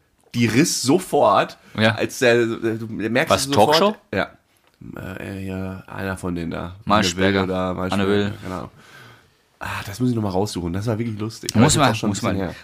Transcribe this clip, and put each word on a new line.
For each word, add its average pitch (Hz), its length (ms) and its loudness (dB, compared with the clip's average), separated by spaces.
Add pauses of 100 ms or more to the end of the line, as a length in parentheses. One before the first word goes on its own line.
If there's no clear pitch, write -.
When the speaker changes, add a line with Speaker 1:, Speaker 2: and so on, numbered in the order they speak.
(340)
Speaker 1:
die 120 120 2
riss 117 360 2
sofort, 135 760 2 (200)
Speaker 2:
Ja. 110 160 4
Speaker 1:
als - 240 -4
der, 120 280 4
du 113 420 -4
merkst 113 420 -2
Speaker 2:
Was, 104 160 2
Speaker 1:
es 139 60 -4
sofort. 139 260 6
Speaker 2:
Talkshow? 208 180 2 (160)
Speaker 1:
Ja. 95 180 -2 (920)
Äh, 98 260 -10
ja, 95 400 -8
einer 95 300 -6
von 90 180 -4
denen 82 160 -6
da. 82 240 -8 (100)
Speaker 2:
Maischberger. 95 580 2
Speaker 1:
Anne 92 60 -2
Will 92 60 -2
oder 92 200 -2
Maischberger, 92 280 -4
Speaker 2:
Anne 95 60 0
Will. 101 240 0 (100)
Speaker 1:
genau. 92 280 -10 (920)
Ah, 98 260 -8
das 101 140 -10
muss 123 100 0
ich 120 60 0
noch 110 80 -2
mal 101 60 -2
raussuchen. 92 420 -2
Das 101 160 -4
war 110 100 -2
wirklich 113 220 -6
lustig. - 340 -8
Speaker 2:
Muss 110 120 6
Speaker 1:
Das 151 80 4
ist 160 40 2
Speaker 2:
man, 135 140 6
Speaker 1:
auch - 20 0
schon 110 140 -2
ein - 20 0
Speaker 2:
muss 95 120 -4
man, 101 120 0
Speaker 1:
bisschen 95 140 -2
her. 80 160 -10